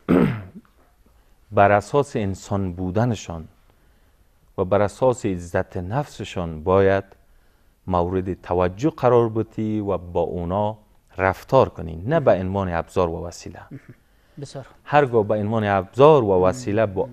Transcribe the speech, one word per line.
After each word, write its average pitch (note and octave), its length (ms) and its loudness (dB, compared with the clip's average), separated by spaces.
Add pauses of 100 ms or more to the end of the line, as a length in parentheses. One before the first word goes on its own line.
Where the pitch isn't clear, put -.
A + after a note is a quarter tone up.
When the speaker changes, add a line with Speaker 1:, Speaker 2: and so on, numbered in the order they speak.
Speaker 1:
<clears throat> - 1400 -4
بر G2+ 200 6
اساس C3 440 0
انسان G2 580 -4
بودنشان F#2 760 -4 (1080)
و G2 80 -2
بر G2+ 160 2
اساس A#2+ 440 0
عزت F#2 520 -6
نفسشان F2+ 840 -8
باید G2 400 4 (840)
مورد F2+ 540 -2
توجه F#2 480 -2
قرار A#2+ 400 2
بدی G#2+ 500 -4
و G2 180 -4
با F2 240 -4
اونا F#2 560 -4 (400)
رفتار F#2+ 520 2
کنی، E2 360 -12
نه D#3+ 140 0
به B2 120 2
عنوان F#2 420 -2
ابزار E2+ 360 -2
و E2 160 -10
وسیله. - 340 -16 (840)
Speaker 2:
بسیار C#3 220 -16
خوب. - 200 -20
Speaker 1:
هرگاه A#2+ 440 2
به A2 80 0
عنوان G#2+ 280 -2
ابزار A2+ 600 4
و F#2+ 220 4
وسیله A2 400 0
با F#2+ 280 -4